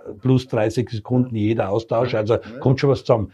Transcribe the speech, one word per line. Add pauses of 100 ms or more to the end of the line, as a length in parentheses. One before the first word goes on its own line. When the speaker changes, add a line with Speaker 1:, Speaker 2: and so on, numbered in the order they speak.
(200)
Speaker 1:
plus
dreißig
Sekunden
jeder
Austausch.
Also
Speaker 2:
Ja. (200)
Speaker 1:
kommt
schon
was
zusammen.